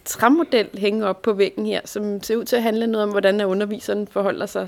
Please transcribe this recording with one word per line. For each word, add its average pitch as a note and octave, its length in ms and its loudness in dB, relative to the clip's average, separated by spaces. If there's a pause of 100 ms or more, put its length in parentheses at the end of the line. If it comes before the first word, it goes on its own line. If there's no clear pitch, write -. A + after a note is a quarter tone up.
træmodel B3 600 2 (100)
hænge G#3 280 0
op F#3+ 160 -2
på A3 120 2
væggen G3 320 0
her, G#3+ 200 -2
som G#3 380 -6
ser A3 120 -2
ud A#3 100 -2
til B3 100 -4
at A#3 80 0
handle A3+ 240 0
noget A3 160 0
om, G#3 60 0
hvordan G3 320 2
er G#3 40 0
underviseren G3+ 680 -2
forholder G3 340 -2
sig F#3+ 220 -6